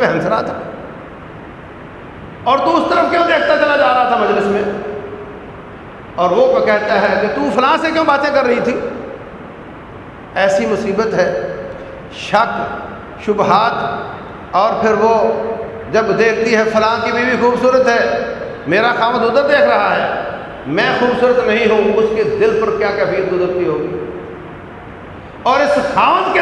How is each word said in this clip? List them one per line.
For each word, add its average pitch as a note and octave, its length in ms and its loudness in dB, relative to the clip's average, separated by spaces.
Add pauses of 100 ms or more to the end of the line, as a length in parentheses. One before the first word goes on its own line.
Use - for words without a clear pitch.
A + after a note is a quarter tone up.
پہ A#3 60 4
ہنس E3 200 0
رہا A3 160 0
تھا، - 120 -6 (1900)
اور C4 140 4
تو E4 180 2
اس D4+ 140 4
طرف D4+ 200 2
کیوں E4+ 160 2
دیکھتا D#4 300 2
چلا D4 200 2
جا - 120 4
رہا B3 200 4
تھا A#3+ 80 2
مجلس G3+ 280 2
میں؟ G3+ 180 0 (1500)
اور F3 160 2
وہ B3+ 360 4
کہتا G#3+ 360 2
ہے G3 180 2
کہ، G#3 140 2
"تو C#4+ 60 -2 (140)
فلاں C4 260 4
سے D#4+ 120 0
کیوں D#4+ 120 0
باتیں C#4+ 300 2
کر C4 100 2
رہی A#3+ 200 2
تھی؟" B3 160 -2 (1500)
ایسی G3 320 2
مصیبت A3 480 -2
ہے، - 400 0 (580)
شک، - 480 0 (680)
شبہات، G#3 760 0 (480)
اور G3+ 200 2 (100)
پھر A3 120 2
وہ G#3+ 400 2 (600)
جب G#3+ 260 2
دیکھتی A3+ 380 2
ہے G#3+ 60 4 (100)
فلاں A3 320 2
کی A#3+ 80 -2
بیوی A#3+ 280 0
خوبصورت B3 480 4
ہے، - 460 0 (320)
میرا G#3+ 320 4
خاوند A3+ 260 2
ادھر C#4 240 2
دیکھ C#4+ 120 4
رہا G#3 360 4
ہے، - 240 -2 (460)
میں G3+ 320 0
خوبصورت B3 480 4
نہیں G#3+ 240 4
ہوں، G#3+ 260 4
اس A3 80 4 (120)
کے A3 60 2
دل A3 420 2
پر G#3 140 0
کیا G#3 120 0
کیفیت F#3+ 420 0
گزرتی F3+ 360 0
ہوگی، - 360 -2 (1400)
اور C4+ 180 2
اس C#4+ 180 2 (160)
خاوند F4 400 2
کے F4+ 80 4